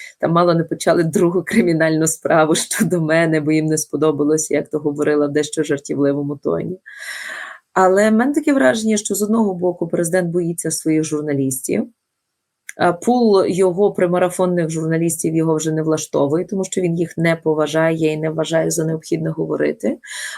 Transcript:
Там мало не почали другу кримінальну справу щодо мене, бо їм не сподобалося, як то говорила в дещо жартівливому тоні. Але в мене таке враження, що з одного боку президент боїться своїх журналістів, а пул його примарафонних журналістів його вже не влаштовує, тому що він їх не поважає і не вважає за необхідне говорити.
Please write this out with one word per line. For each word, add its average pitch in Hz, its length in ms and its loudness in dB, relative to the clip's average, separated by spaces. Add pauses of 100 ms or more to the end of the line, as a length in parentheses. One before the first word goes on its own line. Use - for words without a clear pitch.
(200)
Там 160 120 0
мало 170 220 4
не 165 100 2
почали 165 400 0
другу 175 420 2
кримінальну 160 600 2
справу 156 480 2
щодо 175 460 -2
мене, 160 400 2
бо 151 120 0
їм 156 140 2
не 156 120 0
сподобалося, 151 760 0
як - 160 -2
то 151 80 -2
говорила 147 480 0
в 143 60 -4
дещо 151 300 -2
жартівливому 143 760 -2
тоні. 165 420 -4 (960)
Але 190 380 4
в - 20 2
мене 254 200 2
таке 294 200 0
враження, 233 440 2
що 208 180 -4
з 196 80 -2
одного 208 320 0
боку 175 340 -2
президент 175 420 0
боїться 170 400 -2
своїх 156 340 0
журналістів, 151 840 -2 (880)
а 175 160 2
пул 220 540 2
його 190 460 2
примарафонних 180 800 0
журналістів 160 680 -2
його 160 200 2
вже 156 160 -2
не 156 100 0
влаштовує, 156 640 0
тому 190 200 -4
що - 160 -6
він 170 160 0
їх 170 220 -4
не 165 180 2
поважає 156 760 0
і 156 40 -4
не 156 140 -4
вважає 160 400 -2
за 160 140 -2
необхідне 160 460 -4
говорити. 160 680 -4 (400)